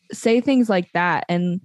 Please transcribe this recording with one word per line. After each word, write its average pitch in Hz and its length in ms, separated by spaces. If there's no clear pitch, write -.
say 233 280
things 247 300
like 180 220
that. 170 360
And 175 360